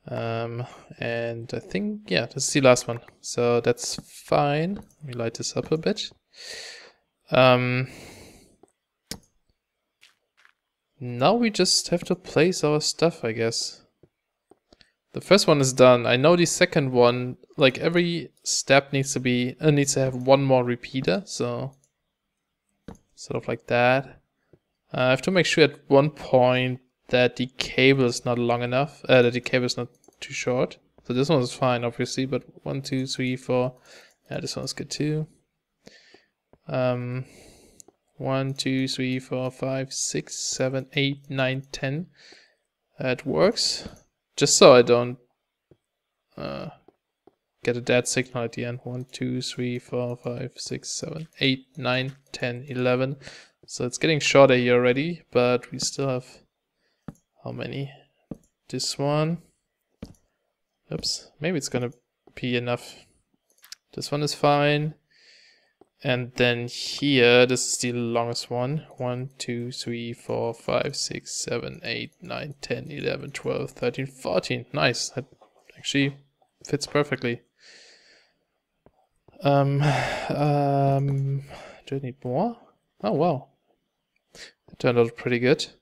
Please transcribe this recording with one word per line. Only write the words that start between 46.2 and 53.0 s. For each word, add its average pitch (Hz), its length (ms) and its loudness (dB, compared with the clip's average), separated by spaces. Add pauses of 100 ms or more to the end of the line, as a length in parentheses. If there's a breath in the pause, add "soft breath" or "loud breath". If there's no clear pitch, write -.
uh, 139 320 -10 (960)
get 120 140 0
a 120 40 -6
dead 123 260 0
signal 127 380 -4
at 117 80 -8
the 120 120 -6
end. 120 180 -8
One, 123 280 -10
two, 127 300 -4
three, 123 380 -6
four, 123 360 -6
five, 120 400 -10
six, - 340 -10
seven, - 380 -10 (120)
eight, 131 260 0 (100)
nine, 127 400 -4 (160)
ten, 123 360 -8
eleven. 127 500 0 (480 loud breath)